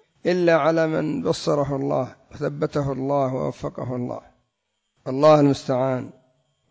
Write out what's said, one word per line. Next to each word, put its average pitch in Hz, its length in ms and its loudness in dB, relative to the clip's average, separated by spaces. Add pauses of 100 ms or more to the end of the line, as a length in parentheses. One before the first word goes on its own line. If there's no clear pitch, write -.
(260)
إلا 175 300 2
على 160 320 2
من 160 340 -2
بصره 147 540 -2
الله 135 400 -4 (160)
وثبته 147 600 -4
الله 131 420 -2
ووفقه 131 600 -6
الله. 123 260 -8 (880)
الله 147 320 6
المستعان 131 680 0 (600)